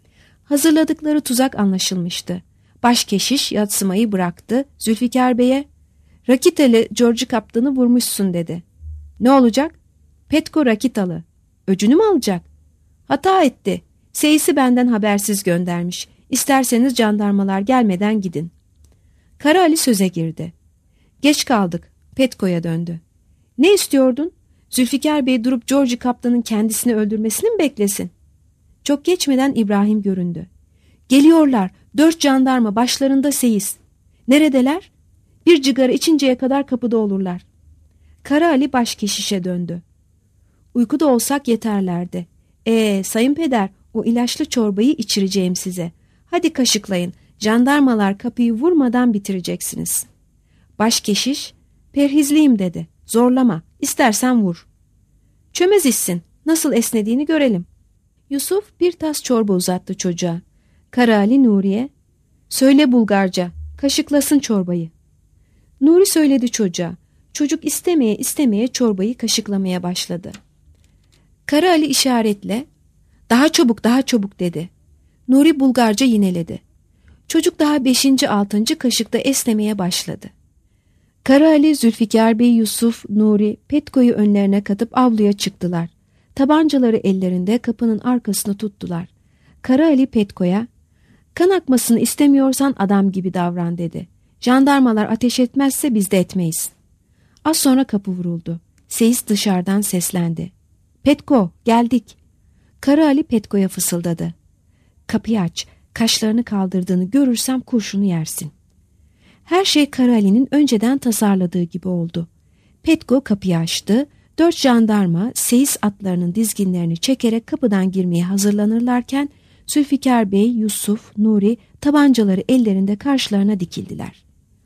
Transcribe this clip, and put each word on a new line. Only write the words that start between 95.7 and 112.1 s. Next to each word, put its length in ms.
biz 160
de 80
etmeyiz." 500
Az 120
sonra 260
kapı 280
vuruldu. 480
Seyis 400
dışarıdan 540
seslendi. 680
"Petko, 480
geldik." 520
Kara 240
Ali 180
Petko'ya 440
fısıldadı. 640
"Kapıyı 340
aç, 260
kaşlarını 500
kaldırdığını 600
görürsem 560
kurşunu 440
yersin." 480
Her 220
şey 240
Kara 220
Ali'nin 400
önceden 460
tasarladığı 640
gibi 240
oldu. 400